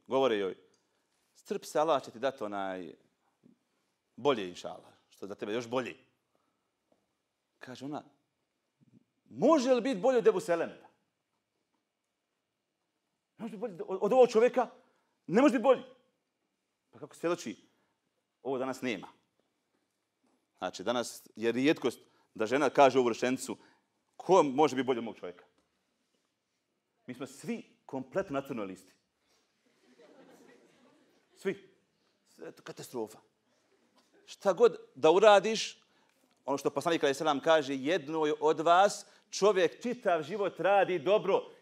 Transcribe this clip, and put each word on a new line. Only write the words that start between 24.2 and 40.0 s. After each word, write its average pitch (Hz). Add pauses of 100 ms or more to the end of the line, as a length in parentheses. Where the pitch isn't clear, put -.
može 139
biti 131
bolji 123
od 117
mog 101
čovjeka?" - (1600)
Mi 127
smo 131
svi - (100)
kompletno 139
na 139
crnoj 117
listi. - (2500)
Svi. - (520)
Sve -
je -
to -
katastrofa. 131 (1080)
Šta -
god 180 (180)
da 139
uradiš, 202 (600)
ono 139
što 143
poslanik 156
alejhi 139
selam 151
kaže, 151
"Jedno 151
je 151
od 156
vas, 180 (240)
čovjek 185
čitav 208